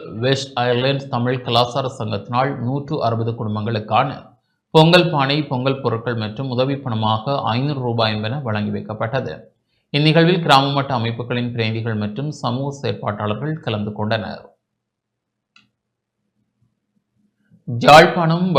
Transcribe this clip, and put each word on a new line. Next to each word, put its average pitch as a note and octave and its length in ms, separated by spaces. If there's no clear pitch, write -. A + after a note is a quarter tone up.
வெஸ்ட் C3+ 280
அயர்லாந்து B2+ 520
தமிழ் B2 320
கலாசார B2 440
சங்கத்தினால் A#2+ 520
நூற்று C#3+ 400
அறுபது A#2 340
குடும்பங்களுக்கான A2 720
பொங்கல் E3 400
பானை, C#3 240
பொங்கல் C3+ 320
பொருட்கள் A2+ 400
மற்றும் B2+ 320
உதவி C3 280
பணமாக A2 540
ஐந்நூறு C3+ 340
ரூபாய் A2+ 280
என்பன G#2+ 220
வழங்கி G#2 260
வைக்கப்பட்டது. G#2+ 580
இந்நிகழ்வில் E3 520
கிராம C#3 300
மட்ட C3+ 240
அமைப்புகளின் A#2+ 560
பிரதிநிதிகள் A2+ 480
மற்றும் A#2+ 260
சமூக C3+ 380
செயற்பாட்டாளர்கள் G#2+ 840
கலந்து G#2 320
கொண்டனர். G#2 480
யாழ்ப்பாணம் E3+ 600